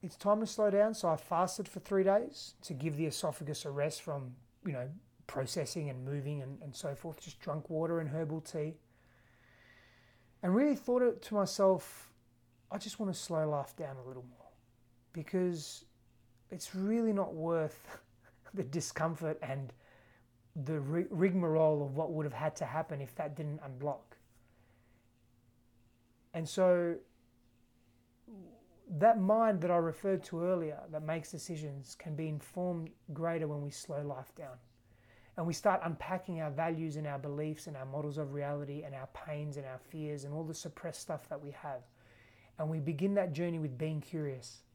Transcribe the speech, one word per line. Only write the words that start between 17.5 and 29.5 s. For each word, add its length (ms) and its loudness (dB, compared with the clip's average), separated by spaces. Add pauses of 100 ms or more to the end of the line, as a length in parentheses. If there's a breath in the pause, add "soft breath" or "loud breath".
<laughs> 280 -20
the 120 -2
discomfort 760 -2
and 320 -4 (920 soft breath)
the 160 0
ri-, 300 0
rigmarole 760 6
of 100 -4
what 160 0
would 160 0
have 60 -2
had 240 -2
to 80 -2
happen 360 -4
if 140 -10
that 220 -4
didn't 260 -4
unblock." 540 -6 (2250 soft breath)
And 120 -2
so 500 6 (2000)
that 220 10
mind 400 6